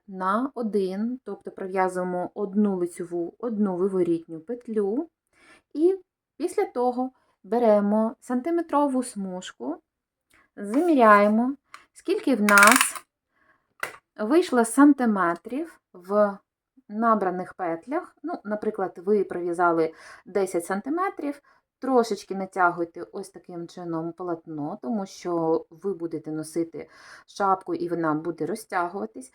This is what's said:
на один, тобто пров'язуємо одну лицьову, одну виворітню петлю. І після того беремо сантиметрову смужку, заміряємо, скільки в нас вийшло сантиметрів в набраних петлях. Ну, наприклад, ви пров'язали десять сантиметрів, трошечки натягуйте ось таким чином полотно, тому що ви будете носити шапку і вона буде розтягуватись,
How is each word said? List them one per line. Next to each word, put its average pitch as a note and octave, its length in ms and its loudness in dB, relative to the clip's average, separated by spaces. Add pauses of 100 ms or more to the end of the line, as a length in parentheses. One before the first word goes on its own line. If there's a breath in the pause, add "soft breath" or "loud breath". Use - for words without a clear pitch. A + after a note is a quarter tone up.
на G3 480 -2
один, G#3 720 -4
тобто G3+ 260 -12
пров'язуємо F3+ 840 -2
одну G3+ 420 0
лицьову, F3 640 -6
одну G#3 380 -2
виворітню E3+ 640 -2
петлю. A#3 680 -4 (680 soft breath)
І F4+ 240 2 (380)
після F4+ 280 -4
того B3 460 -2 (320)
беремо G#3+ 800 2
сантиметрову C#4+ 840 -2
смужку, G#3 720 -10 (800 soft breath)
заміряємо, A3+ 1000 4 (360 loud breath)
скільки E4 420 -2
в G3+ 80 0
нас G#3 640 6 (1120)
вийшло B3 480 2
сантиметрів A#3+ 1160 2 (120)
в G3 460 0 (500)
набраних G3+ 640 0
петлях. F#3+ 680 -8
Ну, E4 120 -6 (100)
наприклад, G#3 600 -6
ви G3+ 200 2
пров'язали E3+ 680 0 (320 loud breath)
десять F#3+ 400 -2
сантиметрів, C#4+ 760 -4 (360 soft breath)
трошечки A#3 560 0
натягуйте F3 800 -2
ось G3 180 -12
таким E3+ 380 -14
чином E3 440 -6
полотно, E3 720 -8
тому G#3+ 240 -4
що E3 640 -2
ви F3+ 240 -6
будете D#3+ 380 -8
носити D#3 560 -8 (380 loud breath)
шапку F#3+ 480 -2
і F3 140 -6
вона E3 260 -2
буде D#3+ 320 -6
розтягуватись, G3 880 -6